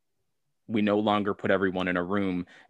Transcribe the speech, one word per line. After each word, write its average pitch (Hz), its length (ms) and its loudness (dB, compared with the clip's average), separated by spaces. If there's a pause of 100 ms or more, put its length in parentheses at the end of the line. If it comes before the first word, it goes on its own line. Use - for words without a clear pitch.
(680)
We 107 140 0
no 104 160 2
longer 104 360 0
put 101 180 -2
everyone 92 380 0
in 90 80 -2
a 90 60 -2
room 92 440 -4 (220)